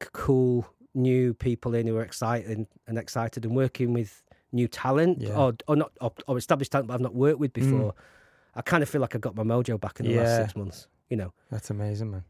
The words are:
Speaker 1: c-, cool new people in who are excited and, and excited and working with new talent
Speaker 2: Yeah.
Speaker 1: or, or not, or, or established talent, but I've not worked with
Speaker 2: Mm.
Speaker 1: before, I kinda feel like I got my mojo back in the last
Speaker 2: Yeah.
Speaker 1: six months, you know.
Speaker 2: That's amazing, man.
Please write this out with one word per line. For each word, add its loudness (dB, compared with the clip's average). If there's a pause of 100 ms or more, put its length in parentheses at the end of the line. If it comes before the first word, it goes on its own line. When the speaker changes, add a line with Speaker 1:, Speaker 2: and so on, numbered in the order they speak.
Speaker 1:
c-, -12
cool 2 (260)
new 2
people -2
in 0
who 0
are 0
excited -4
and, -4 (200)
and -4
excited -6
and -2
working 0
with -4 (280)
new 2
talent 2
Speaker 2:
Yeah. -4
Speaker 1:
or, 4 (140)
or 4
not, 2
or, -4 (140)
or 0
established 0
talent, 0
but -6
I've 0
not -2
worked 4
with 0
Speaker 2:
Mm. 2
Speaker 1:
before, 0 (600)
I -8
kinda 2
feel 0
like -2
I -2
got -6
my -2
mojo 0
back -8
in -2
the 2
last 4
Speaker 2:
Yeah. 4
Speaker 1:
six -6
months, -10 (220)
you -2
know. -6 (180)
Speaker 2:
That's -8
amazing, -4
man. -8